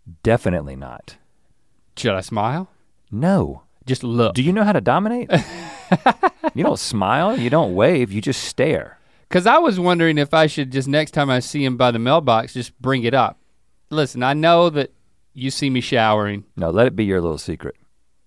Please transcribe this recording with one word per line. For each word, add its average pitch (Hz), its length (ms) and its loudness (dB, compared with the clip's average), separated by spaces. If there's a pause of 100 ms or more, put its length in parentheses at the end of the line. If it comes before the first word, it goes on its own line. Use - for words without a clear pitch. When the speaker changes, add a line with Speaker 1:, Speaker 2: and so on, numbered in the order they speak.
(240)
Speaker 1:
Definitely 87 520 0
not. 65 420 -18 (800)
Speaker 2:
Should 113 180 -2
I 95 60 -4
smile? 117 480 -4 (420)
Speaker 1:
No. 110 520 0 (220)
Speaker 2:
Just 127 180 -4
look. 120 300 0
Speaker 1:
Do 127 100 -2
you 175 100 2
know 214 100 0
how 208 100 2
to 143 80 0
dominate? 202 540 -2
Speaker 2:
<laughs> - 60 2 (1120)
Speaker 1:
You 147 80 -2
don't - 160 0
smile, 131 600 0
you 120 100 -2
don't 131 260 2
wave, 123 360 2
you 101 100 -4
just - 240 -4
stare. - 520 -4 (320)
Speaker 2:
'Cause 180 160 0
I 247 140 6
was 240 200 2
wondering 170 380 2
if 143 160 0
I 160 140 4
should 139 240 -6
just, 135 160 -4
next 147 240 0
time 143 180 0
I 127 100 2
see 143 240 -4
him 127 140 -2
by 123 140 4
the 117 80 -2
mailbox, 123 540 2
just - 280 -10
bring 127 220 -2
it 117 100 0
up. 123 240 0 (520)
"Listen, 139 340 -4
I 135 100 0
know 170 360 4
that 147 220 -4 (420)
you 131 180 -8
see 139 180 -2
me 127 120 0
showering." 107 640 0 (120)
Speaker 1:
No, 85 120 -2
let 107 180 4
it 92 80 -4
be 107 100 0
your 95 160 0
little 80 160 -2
secret 76 380 -10 (520)